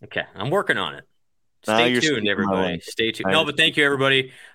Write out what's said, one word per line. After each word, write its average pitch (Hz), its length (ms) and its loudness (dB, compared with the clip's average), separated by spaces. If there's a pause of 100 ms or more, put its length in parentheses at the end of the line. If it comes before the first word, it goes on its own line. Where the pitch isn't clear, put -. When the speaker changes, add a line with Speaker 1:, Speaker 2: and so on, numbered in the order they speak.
Speaker 1:
Okay, - 180 -6 (100)
I'm 98 160 -6
working 165 280 0
on 78 180 -4
it. - 80 -16 (640)
Speaker 2:
Now 107 100 2
Speaker 1:
Stay 120 140 4
Speaker 2:
you're 123 100 2
Speaker 1:
tuned, - 20 0 (100)
Speaker 2:
speaking 107 120 -2
my 101 60 2
Speaker 1:
everybody. 95 320 0
Speaker 2:
language. 82 220 -4
Speaker 1:
Stay 113 260 -4
tuned. 101 180 -6
Speaker 2:
I - 40 2
Speaker 1:
No, 160 80 4
Speaker 2:
am. 156 40 0
Speaker 1:
but 143 120 -6
thank 160 200 0
you, 151 80 4
everybody. 135 460 2 (240)